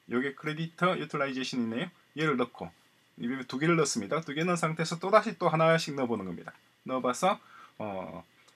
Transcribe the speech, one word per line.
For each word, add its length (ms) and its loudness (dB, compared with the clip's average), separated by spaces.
요게 260 -2
크레디터 640 -2
유틸라이제이션이네요. 920 -2
얘를 200 2
넣고 340 -2
두 80 -6
개를 200 4
넣습니다. 440 0
두 120 -10
개 120 -2
넣은 100 2
상태에서 440 -2
또 120 0
다시 260 4
또 120 2
하나씩 460 4
넣어보는 280 0
겁니다. 300 -10
넣어봐서, 560 0
어, 440 -8